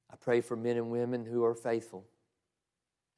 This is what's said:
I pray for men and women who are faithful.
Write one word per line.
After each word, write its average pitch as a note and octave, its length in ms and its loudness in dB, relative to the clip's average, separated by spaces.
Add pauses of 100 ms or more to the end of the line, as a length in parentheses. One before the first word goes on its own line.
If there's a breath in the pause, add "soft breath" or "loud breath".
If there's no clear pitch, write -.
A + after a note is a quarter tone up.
I - 60 -20
pray A#2+ 240 2
for A#2 160 -2
men A#2+ 220 0
and A#2 120 -2
women A#2+ 360 -2
who A#2 180 0
are A#2 120 4
faithful. A2+ 500 -4 (1120)